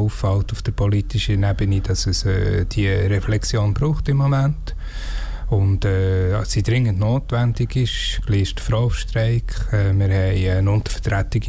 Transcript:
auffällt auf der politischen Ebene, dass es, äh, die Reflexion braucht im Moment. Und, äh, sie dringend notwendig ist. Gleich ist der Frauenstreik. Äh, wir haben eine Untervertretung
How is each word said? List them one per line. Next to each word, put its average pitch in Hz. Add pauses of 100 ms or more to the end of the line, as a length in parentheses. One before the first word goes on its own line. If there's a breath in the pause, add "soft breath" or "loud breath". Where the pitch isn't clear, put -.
auffällt 101
auf -
der -
politischen 101
Ebene, 98
dass -
es, 95
äh, 95
die 101
Reflexion 101
braucht 151
im 139
Moment. 139 (760 loud breath)
Und, 98
äh, 95
sie -
dringend 113
notwendig 120
ist. -
Gleich 101
ist -
der -
Frauenstreik. 117 (180)
Äh, 101
wir 95
haben 92
eine 98
Untervertretung 104